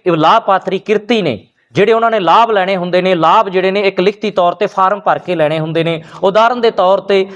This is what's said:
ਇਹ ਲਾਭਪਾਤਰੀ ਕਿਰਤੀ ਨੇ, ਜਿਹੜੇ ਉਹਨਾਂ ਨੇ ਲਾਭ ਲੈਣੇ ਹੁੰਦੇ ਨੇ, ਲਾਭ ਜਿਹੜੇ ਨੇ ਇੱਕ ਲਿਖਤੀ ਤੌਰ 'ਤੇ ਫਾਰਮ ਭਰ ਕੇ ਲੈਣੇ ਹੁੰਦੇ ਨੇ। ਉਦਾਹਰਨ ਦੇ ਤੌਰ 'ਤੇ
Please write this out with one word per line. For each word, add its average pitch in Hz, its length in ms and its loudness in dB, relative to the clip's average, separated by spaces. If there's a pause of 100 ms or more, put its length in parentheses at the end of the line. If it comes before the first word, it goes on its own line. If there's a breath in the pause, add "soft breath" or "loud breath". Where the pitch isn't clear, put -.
ਇਹ 185 60 0
ਲਾਭਪਾਤਰੀ 180 680 0
ਕਿਰਤੀ 208 420 -2
ਨੇ, 131 260 -4 (240)
ਜਿਹੜੇ 196 220 2
ਉਹਨਾਂ 226 180 0
ਨੇ 220 80 0
ਲਾਭ 202 320 2
ਲੈਣੇ 190 240 0
ਹੁੰਦੇ 180 260 -2
ਨੇ, 185 140 0
ਲਾਭ 180 340 2
ਜਿਹੜੇ 185 220 0
ਨੇ 202 100 -2
ਇੱਕ 190 180 -2
ਲਿਖਤੀ 208 320 -2
ਤੌਰ 175 220 0
'ਤੇ 202 120 -4
ਫਾਰਮ 190 340 0
ਭਰ 160 200 -2
ਕੇ 180 160 -6
ਲੈਣੇ 156 240 0
ਹੁੰਦੇ 160 240 -2
ਨੇ। 160 200 -4 (200 loud breath)
ਉਦਾਹਰਨ 226 380 2
ਦੇ 226 100 2
ਤੌਰ 190 280 2
'ਤੇ 190 360 0